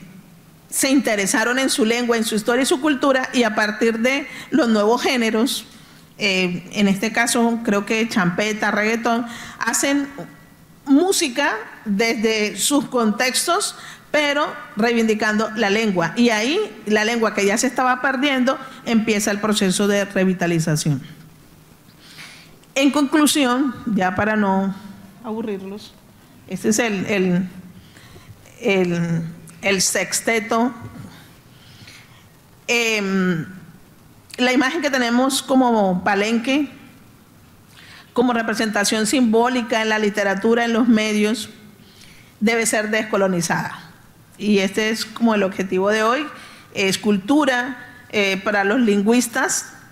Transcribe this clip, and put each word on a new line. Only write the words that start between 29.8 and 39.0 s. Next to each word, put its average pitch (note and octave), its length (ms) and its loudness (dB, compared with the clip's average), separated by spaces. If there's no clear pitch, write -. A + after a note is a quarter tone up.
sexteto. A3+ 920 -2
Em, G3 800 0
la B3+ 140 2
imagen C4+ 300 0
que D4 80 -2
tenemos B3+ 520 0
como A3 640 2
Palenque, A3+ 640 0
como B3 220 0
representación A3 760 0